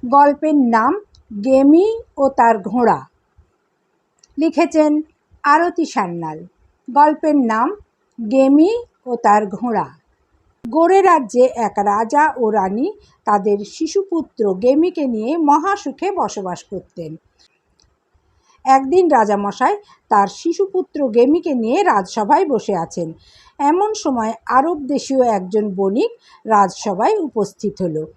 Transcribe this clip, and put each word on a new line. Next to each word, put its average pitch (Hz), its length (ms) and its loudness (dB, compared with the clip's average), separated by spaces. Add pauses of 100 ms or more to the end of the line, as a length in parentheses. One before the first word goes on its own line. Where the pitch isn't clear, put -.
গল্পের 285 480 2
নাম 247 460 2 (440)
গেমি 302 560 4 (160)
ও 277 120 2
তার 233 300 2
ঘোড়া, 190 440 -2 (1400)
লিখেছেন 311 640 0 (400)
আরতি 330 420 0
সান্যাল। 170 600 -8 (440)
গল্পের 302 460 2
নাম 247 400 0 (540)
গেমি 294 520 4 (240)
ও 247 100 -4
তার 214 300 2
ঘোড়া। 190 420 -4 (800)
গোরে 339 340 4
রাজ্যে 262 520 2
এক 220 240 -4
রাজা 226 580 0
ও 226 140 -2
রানী 214 420 -2 (320)
তাদের 208 420 0
শিশুপুত্র 320 880 -4
গেমিকে 294 520 0
নিয়ে 233 300 -4
মহাসুখে 320 760 -2
বসবাস 196 520 -8
করতেন। 165 520 -14 (1500)
একদিন 269 440 4
রাজামশাই 214 680 0 (320)
তার 202 180 4
শিশুপুত্র 330 840 -4
গেমিকে 277 460 2
নিয়ে 247 280 -2
রাজসভায় 220 640 0
বসে 220 300 -4
আছেন। 170 360 -8 (460)
এমন 359 360 0
সময় 240 380 -4 (140)
আরব 285 400 0
দেশীয় 262 380 0
একজন 202 500 -2
বণিক 196 360 -2 (360)
রাজসভায় 214 720 0
উপস্থিত 208 640 -6
হলো। 156 240 -6 (100)